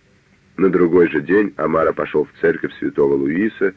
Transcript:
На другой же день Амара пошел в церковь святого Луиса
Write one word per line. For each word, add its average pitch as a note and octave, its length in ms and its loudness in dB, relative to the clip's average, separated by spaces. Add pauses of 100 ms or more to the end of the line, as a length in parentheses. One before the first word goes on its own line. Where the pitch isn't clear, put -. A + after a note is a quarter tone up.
(560)
На F#2 140 2
другой F2 400 4
же D2+ 100 -2
день F#2+ 380 0
Амара D#2+ 340 0
пошел D2+ 320 -4
в - 160 -20
церковь - 380 -2
святого C#2+ 340 0
Луиса F2+ 640 -2